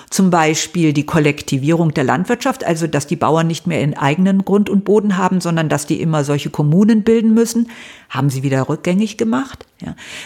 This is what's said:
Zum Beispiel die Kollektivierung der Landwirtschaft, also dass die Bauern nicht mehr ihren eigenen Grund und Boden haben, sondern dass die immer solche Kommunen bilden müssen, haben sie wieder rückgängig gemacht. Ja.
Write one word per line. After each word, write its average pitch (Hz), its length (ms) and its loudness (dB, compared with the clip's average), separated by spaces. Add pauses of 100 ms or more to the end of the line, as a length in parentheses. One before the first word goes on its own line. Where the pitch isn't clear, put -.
Zum 190 200 2
Beispiel 160 640 2
die 147 120 0
Kollektivierung 151 880 0
der 143 120 0
Landwirtschaft, 196 580 -2
also 165 240 -2
dass 147 200 -2
die 165 100 -4
Bauern 160 300 2
nicht 165 200 -4
mehr 147 140 -2
ihren 147 160 -2
eigenen 185 480 2
Grund 196 240 2
und 196 160 0
Boden 208 320 2
haben, 185 240 0
sondern 165 260 0
dass 147 180 -2
die - 160 -2
immer 156 220 0
solche 143 260 -2
Kommunen 202 540 2
bilden 226 300 4
müssen, 233 360 0 (400)
haben 139 200 0
sie 131 140 -4
wieder 135 260 0
rückgängig 180 480 -2
gemacht. 247 480 -4 (160)
Ja. - 140 -10 (300)